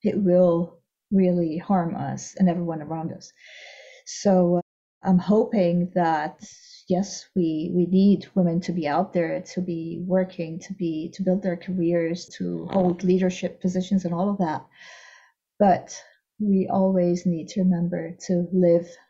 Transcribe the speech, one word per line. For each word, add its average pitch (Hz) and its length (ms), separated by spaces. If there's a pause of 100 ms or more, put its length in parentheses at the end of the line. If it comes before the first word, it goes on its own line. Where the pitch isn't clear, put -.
it 208 140
will 175 640 (320)
really 175 460
harm 180 380
us 135 420
and 190 100
everyone 170 340
around 160 300
us. - 200 (760)
So, 180 520
uh, 170 40 (420)
I'm 185 160
hoping 180 760
that, 160 440 (500)
yes, 185 360 (100)
we, 165 380
we 175 120
need 190 500
women 175 260
to - 100
be 170 160
out 165 260
there, 160 280 (120)
to 185 80
be 170 440
working, 180 560
to - 120
be, 165 400
to 196 100
build 185 200
their 175 140
careers, 175 680 (100)
to 175 340
hold 180 320
leadership 180 580
positions 185 440
and 170 80
all 185 160
of 202 100
that. 160 260 (920)
But - 360 (440)
we 196 320
always 185 540
need 165 240
to 196 120
remember 175 540 (120)
to 175 240
live 175 360 (220)